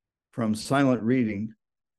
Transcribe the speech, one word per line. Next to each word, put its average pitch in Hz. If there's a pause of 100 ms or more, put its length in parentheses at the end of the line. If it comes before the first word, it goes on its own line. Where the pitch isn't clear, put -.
(320)
from 110
silent 131
reading 110 (460)